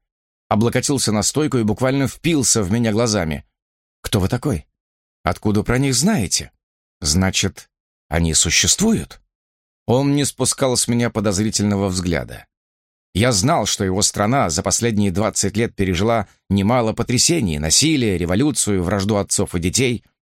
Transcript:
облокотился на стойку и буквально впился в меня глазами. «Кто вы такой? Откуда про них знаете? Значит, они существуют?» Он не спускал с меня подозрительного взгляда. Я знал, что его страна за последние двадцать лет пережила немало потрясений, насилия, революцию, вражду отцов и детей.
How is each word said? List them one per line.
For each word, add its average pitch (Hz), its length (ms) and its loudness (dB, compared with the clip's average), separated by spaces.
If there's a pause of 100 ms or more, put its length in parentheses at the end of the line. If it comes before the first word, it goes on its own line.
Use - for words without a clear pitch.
(500)
облокотился 110 640 0
на 104 100 0
стойку 139 360 0
и 113 40 2
буквально 131 460 0
впился 143 520 0
в 90 100 -2
меня 113 200 2
глазами. 101 540 0 (560)
«Кто - 180 -2
вы 85 80 2
такой? 120 400 -2 (560)
Откуда 101 400 0
про 120 140 0
них 135 180 0
знаете? 135 560 -2 (480)
Значит, 92 680 -2 (400)
они 82 240 0
существуют?» - 880 0 (640)
Он 139 300 2
не 143 80 2
спускал 127 540 0
с - 100 0
меня 120 220 2
подозрительного 101 800 0
взгляда. 82 580 -4 (720)
Я 113 160 2
знал, 117 340 0
что - 180 -4
его 95 200 0
страна 107 480 0
за 76 100 -2
последние 104 480 0
двадцать 98 480 -2
лет 113 180 -2
пережила 98 520 0 (200)
немало 110 460 2
потрясений, 117 640 0
насилия, 107 580 2
революцию, 92 680 0
вражду 98 320 0
отцов 98 400 -2
и 90 40 -2
детей. 107 440 0 (280)